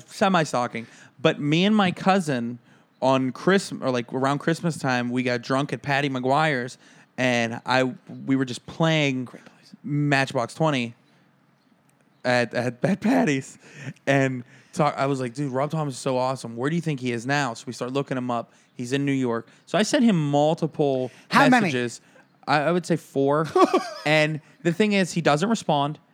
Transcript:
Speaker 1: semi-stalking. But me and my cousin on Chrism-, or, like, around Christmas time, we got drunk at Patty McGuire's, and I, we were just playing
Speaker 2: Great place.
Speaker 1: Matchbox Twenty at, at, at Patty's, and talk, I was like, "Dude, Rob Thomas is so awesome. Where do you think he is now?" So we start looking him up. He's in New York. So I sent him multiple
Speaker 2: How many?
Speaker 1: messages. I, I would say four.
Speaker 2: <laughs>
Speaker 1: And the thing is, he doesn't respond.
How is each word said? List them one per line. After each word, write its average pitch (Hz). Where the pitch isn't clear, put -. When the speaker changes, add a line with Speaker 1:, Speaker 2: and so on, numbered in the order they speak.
Speaker 1:
semi-stalking. 143
But 160
me 156
and 214
my 196
cousin 143
on 131
Chrism-, -
or, 131
like, 123
around 135
Christmas 165
time, 123
we 127
got 123
drunk 135
at 131
Patty 139
McGuire's, 131
and 120
I, 131
we 135
were 131
just 123
playing 147
Speaker 2:
Great -
place. -
Speaker 1:
Matchbox 139
Twenty 131
at, 123
at, 120
at 196
Patty's, 214
and 135
talk, 147
I 135
was 139
like, 120
"Dude, 139
Rob 139
Thomas 151
is -
so 127
awesome. 127
Where 127
do 165
you 170
think 147
he 127
is 117
now?" 135
So -
we 120
start 127
looking 139
him 123
up. 117
He's 123
in 139
New 139
York. 120
So -
I 214
sent 254
him 160
multiple 143
Speaker 2:
How 269
many? 240
Speaker 1:
messages. 123
I, 147
I 160
would 175
say 170
four. 143
Speaker 2:
<laughs> 370
Speaker 1:
And 151
the 170
thing 214
is, 190
he 175
doesn't 151
respond. 151